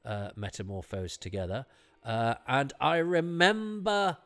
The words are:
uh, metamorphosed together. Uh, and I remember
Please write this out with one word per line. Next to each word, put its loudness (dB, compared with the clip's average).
uh, -4
metamorphosed -6
together. -4
Uh, 2
and 2
I 4
remember 2